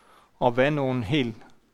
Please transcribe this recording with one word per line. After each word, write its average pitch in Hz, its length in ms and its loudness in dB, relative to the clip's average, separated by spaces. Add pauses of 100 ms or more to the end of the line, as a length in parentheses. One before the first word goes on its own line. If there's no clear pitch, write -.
(380)
Og 127 140 2
hvad 127 180 2
nogle 131 340 -2
helt, 120 320 0 (380)